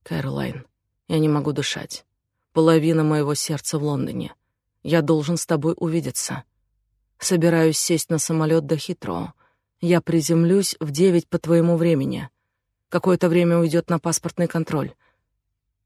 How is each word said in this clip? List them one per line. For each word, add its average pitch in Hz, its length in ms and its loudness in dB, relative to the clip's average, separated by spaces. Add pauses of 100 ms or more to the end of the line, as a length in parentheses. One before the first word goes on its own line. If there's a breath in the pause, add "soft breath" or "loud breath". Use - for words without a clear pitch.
«Кэролайн, 135 640 -6 (440)
я 160 100 0
не 156 80 2
могу 147 240 0
дышать. - 540 -8 (480)
Половина 160 500 4
моего 151 320 0
сердца - 420 -6
в 143 60 -4
Лондоне. 143 500 -4 (480)
Я 160 200 2
должен 156 340 0
с - 100 -6
тобой 156 300 -2
увидеться. 156 720 -6 (720)
Собираюсь 165 580 2
сесть - 320 -2
на 165 80 0
самолет 160 480 0
до 156 120 -2
Хитроу. - 560 -8 (480)
Я 175 200 2
приземлюсь 170 800 2
в 156 100 -6
девять 170 380 2
по 175 100 -4
твоему 170 380 2
времени. 143 540 0 (600)
Какое-то 175 400 2
время 170 300 4
уйдет 165 300 0
на 165 100 0
паспортный 170 480 -4
контроль. 156 480 -4 (920)